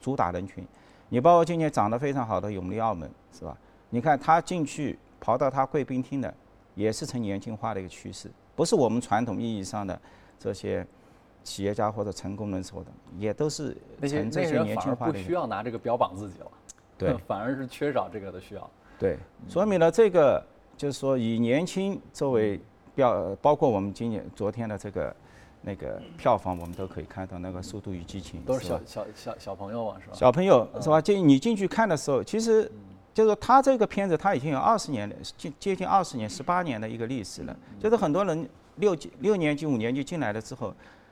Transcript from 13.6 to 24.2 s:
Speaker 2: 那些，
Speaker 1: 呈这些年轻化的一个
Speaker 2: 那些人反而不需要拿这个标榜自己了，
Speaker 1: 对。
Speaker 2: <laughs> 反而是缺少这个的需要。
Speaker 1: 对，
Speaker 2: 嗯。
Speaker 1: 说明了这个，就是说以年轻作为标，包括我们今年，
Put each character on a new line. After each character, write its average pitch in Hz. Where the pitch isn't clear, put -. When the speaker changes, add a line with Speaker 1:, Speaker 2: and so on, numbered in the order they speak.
Speaker 2:
那 139
些， 147
Speaker 1:
呈 151
这 175
些 156
年 -
轻 -
化 -
的 -
一 -
个 -
Speaker 2:
那 -
些 -
人 -
反 120
而 -
不 98
需 95
要 170
拿 104
这 120
个 113
标 120
榜 117
自 101
己 90
了， -
Speaker 1:
对。 -
Speaker 2:
<laughs> -
反 101
而 127
是 131
缺 143
少 98
这 107
个 95
的 90
需 -
要。 -
Speaker 1:
对， 90
Speaker 2:
嗯。 -
Speaker 1:
说 190
明 190
了 165
这 220
个， 143
就 143
是 123
说 135
以 113
年 120
轻 190
作 139
为 107
标， 98
包 147
括 147
我 101
们 98
今 117
年， 107